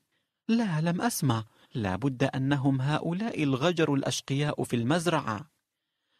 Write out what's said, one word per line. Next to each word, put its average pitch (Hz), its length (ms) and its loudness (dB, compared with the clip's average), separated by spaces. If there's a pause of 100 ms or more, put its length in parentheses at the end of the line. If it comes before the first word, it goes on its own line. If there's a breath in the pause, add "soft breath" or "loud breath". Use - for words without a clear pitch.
(480)
"لا، 220 340 2
لم 170 200 0
أسمع. 127 420 0 (300 soft breath)
لا 95 220 0
بد 127 280 -2
أنهم 135 580 2
هؤلاء 165 640 -2
الغجر 147 500 2
الأشقياء 139 680 -2
في 127 120 -4
المزرعة." 143 760 0 (680)